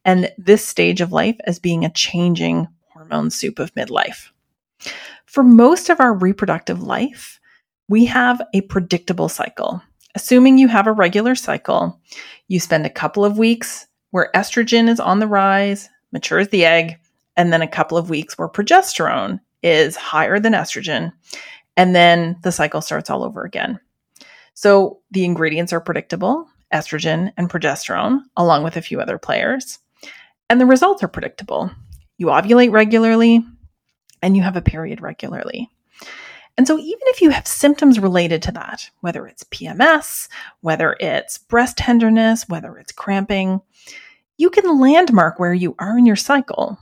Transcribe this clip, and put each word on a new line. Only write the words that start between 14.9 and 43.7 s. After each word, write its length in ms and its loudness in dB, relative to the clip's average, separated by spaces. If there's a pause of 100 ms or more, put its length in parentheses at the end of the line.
on 180 0
the 80 0
rise, 640 0 (240)
matures 380 -2
the 140 2
egg, 320 2 (400)
and 160 2
then 100 0
a 40 -4
couple 320 -4
of 100 -6
weeks 300 -8
where 100 -6
progesterone 920 0 (240)
is 320 2
higher 420 -2
than 140 0
estrogen, 600 -6 (640)
and 200 4
then 480 4
the 80 -2
cycle 280 -4
starts 300 -8
all 140 -4
over 180 -10
again. 380 -8 (720)
So 480 2 (100)
the 140 -2
ingredients 480 -2
are 80 -4
predictable, 640 -6 (260)
estrogen 640 -4
and 140 -4
progesterone, 680 -4 (160)
along 260 2
with 140 -8
a 60 -8
few 180 -8
other 180 -8
players, 640 -6 (680)
and 120 2
the 60 4
results 360 4
are 60 -6
predictable. 640 -10 (440)
You 120 -2
ovulate 420 4
regularly, 720 4 (800)
and 140 2
you 80 2
have 120 -4
a 60 -6
period 380 -4
regularly. 680 -12 (880)
And 120 4
so 100 0
even 280 -10
if 140 0
you 100 6
have 180 -4
symptoms 500 4
related 440 0
to 100 -6
that, 360 -14 (120)
whether 260 -10
it's 240 -20
P 160 -16
M 140 -8
S, 480 0 (320)
whether 400 -2
it's 360 -6
breast 420 -2
tenderness, 720 2
whether 300 -10
it's 140 -20
cramping, 680 -4 (760)